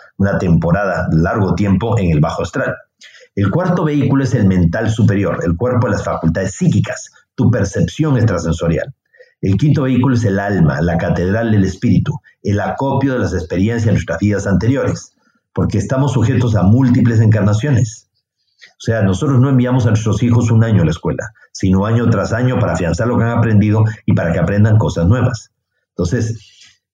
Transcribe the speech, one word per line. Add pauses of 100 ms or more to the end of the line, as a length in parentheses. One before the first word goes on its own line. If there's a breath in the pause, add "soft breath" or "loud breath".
(160 loud breath)
una
temporada,
largo
tiempo,
en
el
bajo
astral. (600 loud breath)
El
cuarto
vehículo
es
el
mental
superior,
el
cuerpo
de
las
facultades
psíquicas, (260 soft breath)
tu
percepción
extrasensorial. (460 soft breath)
El
quinto
vehículo
es
el
alma,
la
catedral
del
espíritu, (280 soft breath)
el
acopio
de
las
experiencias
de
nuestras
vidas
anteriores, (360)
porque
estamos
sujetos
a
múltiples
encarnaciones. (600 soft breath)
O
sea,
nosotros
no
enviamos
a
nuestros
hijos
un
año
a
la
escuela, (200 soft breath)
sino
año
tras
año
para
afianzar
lo
que
han
aprendido (220 loud breath)
y
para
que
aprendan
cosas
nuevas. (400)
Entonces, (440 loud breath)